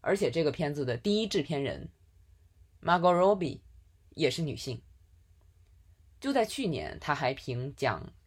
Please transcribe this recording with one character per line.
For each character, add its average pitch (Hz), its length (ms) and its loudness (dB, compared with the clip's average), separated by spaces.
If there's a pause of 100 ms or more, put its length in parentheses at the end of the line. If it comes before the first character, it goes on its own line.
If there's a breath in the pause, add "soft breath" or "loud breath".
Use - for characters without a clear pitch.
而 185 140 2
且 196 140 0
这 160 140 0
个 147 80 2
片 147 220 -2
子 143 120 -2
的 120 100 0
第 208 260 0
一 220 60 -4
制 185 140 0
片 143 220 -2
人 71 260 -6 (920)
Margot 175 340 4
Robbie 180 460 4 (500)
也 - 180 2
是 - 120 -2
女 139 140 -4
性。 120 280 -8 (1400)
就 269 120 -4
在 240 140 4
去 233 220 -4
年， 90 320 -6
她 147 160 0
还 139 180 0
凭 131 420 -6
讲 110 380 -2 (140)